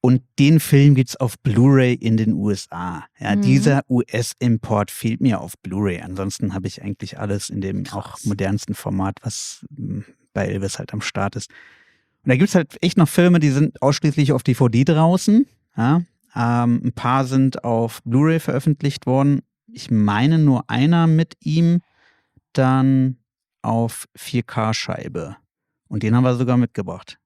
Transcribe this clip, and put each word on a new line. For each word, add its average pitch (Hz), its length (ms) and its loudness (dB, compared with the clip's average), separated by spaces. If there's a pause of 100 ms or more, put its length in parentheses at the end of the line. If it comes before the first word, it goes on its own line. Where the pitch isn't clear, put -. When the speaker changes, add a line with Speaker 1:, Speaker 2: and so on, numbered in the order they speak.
Speaker 1:
Und 127 220 2 (160)
den 147 220 6
Film 143 340 6
gibt's 131 220 -2
auf - 240 -6
Blu-ray 127 540 4
in 113 220 0
den 110 180 0
U 101 160 -2
S 98 200 -6
A. 87 320 -10 (160)
Ja, 104 160 -4
Speaker 2:
Mhm. 104 80 0
Speaker 1:
dieser 139 460 2
U-S-Import 117 1040 -2
fehlt 117 280 -6
mir 113 200 0
auf 82 220 -14
Blu-ray. 92 400 -4
Ansonsten 95 520 -6
hab 92 100 -8
ich - 200 -8
eigentlich 101 340 -10
alles 101 320 -6
in 104 100 -8
dem 95 300 -6
auch 98 220 -10
Speaker 2:
Krass. - 140 -18
Speaker 1:
modernsten 101 500 -4
Format, 98 460 -6
was, - 420 -12 (120)
mm, 110 240 -10 (320)
bei 98 140 -4
Elvis 98 320 -6
halt - 140 -12
am 107 80 -6
Start - 340 -6
ist. - 160 -12 (760)
Und - 60 0
da 127 60 4
gibt's 175 200 2
halt 170 260 0
echt 170 140 0
noch 165 120 4
Filme, 175 300 4
die 151 120 4
sind 143 300 0
ausschließlich 143 520 0
auf 131 120 0
D 131 100 2
V 131 140 4
D 117 160 2
draußen. 180 600 4 (300)
Ja, 143 260 2 (320)
ähm, 120 500 0
ein 123 80 -2
paar 131 320 0
sind 131 380 -2
auf 113 400 -2
Blu-ray 151 380 0
veröffentlicht 143 680 -2
worden. 135 360 2 (300)
Ich - 200 -8
meine 110 480 2
nur 135 280 2
einer 160 380 2
mit 160 340 0
ihm 170 400 0 (720)
dann 131 680 2 (440)
auf 113 540 -4
vier - 260 -6
K 110 320 -4
Scheibe. - 600 -10 (520)
Und 104 140 -6
den 110 140 0
haben 127 80 4
wir 127 120 2
sogar 123 200 0
mitgebracht. 92 680 -4